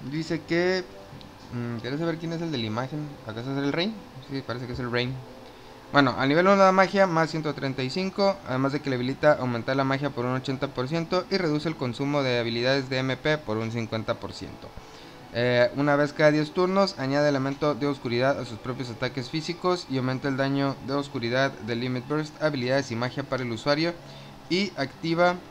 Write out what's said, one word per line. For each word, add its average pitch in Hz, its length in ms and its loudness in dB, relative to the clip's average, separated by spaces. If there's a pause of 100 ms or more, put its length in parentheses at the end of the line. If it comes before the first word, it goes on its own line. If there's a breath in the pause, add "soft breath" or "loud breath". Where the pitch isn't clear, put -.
dice 156 320 -2
que, 180 440 2 (640)
mm, 120 280 -6
¿quieres 127 200 -4
saber 165 180 -2
quién 165 140 -6
es 165 100 -4
el 170 100 -4
de 139 60 -2
la 113 80 0
imagen? 131 420 -4 (200)
¿Acaso 117 240 -6
es 135 60 -2
el 139 160 0
Rain? 180 200 0 (360)
Sí, 135 160 -6
parece 123 200 -6
que 123 80 -8
es 123 60 -6
el 123 120 -4
Rain. 123 220 0 (800 loud breath)
Bueno, 135 260 4
a 131 80 2
nivel 160 220 6
uno 196 100 8
da 190 140 10
magia 190 340 6
más 160 240 2
ciento 156 240 -2
treinta 135 300 -2
y 131 60 -2
cinco, 190 460 0 (120)
además 131 240 0
de 147 80 -2
que 143 100 -6
le 131 60 0
habilita 135 380 4
aumentar 123 420 0
la 139 80 4
magia 135 260 0
por 120 160 -4
un 127 80 0
ochenta 131 340 -2
por 127 200 -4
ciento 165 420 0
y 196 80 0
reduce 156 320 0
el 156 60 -4
consumo 139 480 0
de 123 160 2
habilidades 123 500 0
de 135 80 0
M 131 180 0
P 151 220 0
por 110 200 -2
un 113 140 -2
cincuenta 113 440 -2
por - 180 -10
ciento. - 360 -12 (680 loud breath)
Eh, 123 400 4
una 143 200 4
vez 143 160 4
cada 151 200 6
diez 151 200 2
turnos, 185 480 2
añade 139 300 2
elemento 139 460 0
de 143 120 -2
oscuridad 135 520 2
a 127 60 -6
sus 113 140 -10
propios 127 300 -6
ataques 123 400 -6
físicos 175 600 -2
y 131 80 0
aumenta 131 300 0
el 135 100 0
daño 135 380 0 (100)
de 123 80 -4
oscuridad 135 580 0
de 117 240 -6
Limit 127 320 -2
Burst, 151 340 -2
habilidades 135 500 0
y 113 40 -4
magia 123 280 -4
para 131 200 -2
el 120 80 -4
usuario 147 420 0 (560 loud breath)
y 180 280 2
activa 165 580 2 (160)